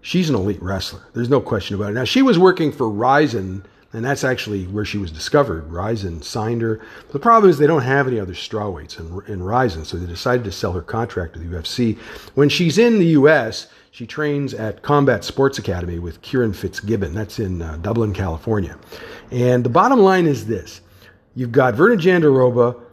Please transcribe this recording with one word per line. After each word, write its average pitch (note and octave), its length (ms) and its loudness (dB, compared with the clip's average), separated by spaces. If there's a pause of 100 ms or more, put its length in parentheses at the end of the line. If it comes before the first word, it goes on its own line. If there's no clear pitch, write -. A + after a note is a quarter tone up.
she's F3 260 -2
an C3+ 80 0
elite F#2+ 260 -2
wrestler. F#2+ 380 -8 (140)
There's A#2+ 160 -4
no A#2 100 4
question - 360 -4
about G#2 160 -4
it. - 20 -6
Now, B2 100 -4
she B3+ 160 0
was B3 180 4
working F3 340 4
for A2+ 180 -2
Rizin, G#2+ 760 0 (300)
and A2+ 100 -8
that's C#3 180 -4
actually G#2+ 440 -4
where G#2 180 -6
she G#2 140 -6
was F#2 120 -6
discovered, D#2+ 640 -2
Rizin F#2+ 480 -6
signed A#2 400 -6
her. A2 220 -4 (240)
But - 60 -20
the C#3+ 60 -6
problem A3+ 300 6
is D#3 80 6
they C#3+ 100 4
don't D#3 140 4
have C3 260 2
any A#2+ 140 -2
other F2+ 140 -8
strawweights F#2 680 -8
in, F2 320 -12
in F#2 100 -8
Rizin, G2 440 -2
so - 100 -10
they F2 100 -6
decided A#2+ 380 -2
to F#2+ 80 -6
sell F#2+ 200 -4
her F2+ 100 -6
contract G#2 500 -6
to E2 60 -14
the E2 80 -12
U F2 120 -8
F E2 80 -10
C. A2+ 300 -2 (380)
When C#3 160 4
she's E3+ 260 0
in A3+ 220 6
the F3 80 6
U D3+ 240 6
S, A#2 380 0 (220)
she - 160 -14
trains C#3+ 460 -4
at G#2+ 300 -8
Combat C#3 420 2
Sports C3+ 340 0
Academy F2 400 -4
with E2+ 220 -10
Kieran A#2+ 320 -2
Fitzgibbon. G2 600 -4
That's G#2 240 -8
in, F#2 240 -4
uh, D#2 160 -8
Dublin, G#2+ 340 -2
California. F#2 680 -4 (520)
And B2 340 2
the A#2+ 60 0
bottom A3+ 300 4
line F#3+ 260 4
is A#2 200 -2
this. - 360 -8 (520)
You've B2 180 -6
got B2+ 220 4
Verna G#3 220 6
Jandiroba C3 840 4 (140)